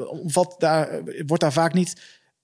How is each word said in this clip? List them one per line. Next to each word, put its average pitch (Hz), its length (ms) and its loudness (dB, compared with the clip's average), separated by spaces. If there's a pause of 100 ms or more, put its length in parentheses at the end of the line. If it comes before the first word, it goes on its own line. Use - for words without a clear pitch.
(240)
wat 180 340 0
daar, 156 440 0 (240)
wordt 156 180 0
daar 151 100 2
vaak 165 200 2
niet 180 280 0 (420)